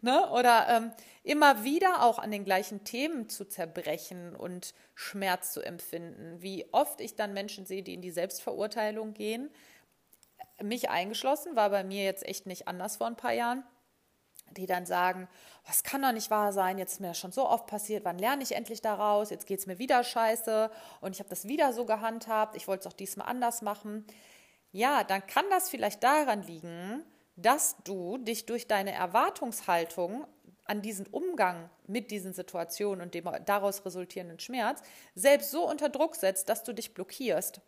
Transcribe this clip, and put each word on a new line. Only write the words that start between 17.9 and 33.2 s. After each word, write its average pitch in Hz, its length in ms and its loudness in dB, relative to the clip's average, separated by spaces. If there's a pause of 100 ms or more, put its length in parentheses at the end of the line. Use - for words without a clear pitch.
wann 175 120 -2
lerne 262 260 0
ich - 120 -4
endlich 220 260 -6
daraus, 208 480 2
jetzt - 180 -10
geht's 190 180 -4
mir 185 140 -10
wieder 254 240 4
scheiße 220 680 2 (320)
und 196 120 -6
ich - 60 -10
habe 202 100 -12
das 180 180 -8
wieder 277 260 4
so 233 120 -2
gehandhabt, 220 680 0
ich - 120 -10
wollte 190 120 0
es 185 120 -12
doch - 60 -20
diesmal - 300 -8
anders 240 340 -2
machen.“ 208 440 -6 (680)
Ja, 240 320 4
dann 196 240 0
kann 320 240 4
das 370 180 2
vielleicht 214 340 -2
daran 262 400 4
liegen, 175 600 -10 (320)
dass 233 480 4
du 185 340 -6
dich 226 280 -4
durch 233 220 -4
deine 196 240 2
Erwartungshaltung 196 1400 0 (380)
an 208 160 -2
diesen 196 260 -8
Umgang 202 640 0 (180)
mit 208 240 -4
diesen 190 220 -6
Situationen 180 680 -4
und 175 120 -12
dem 170 160 -6 (160)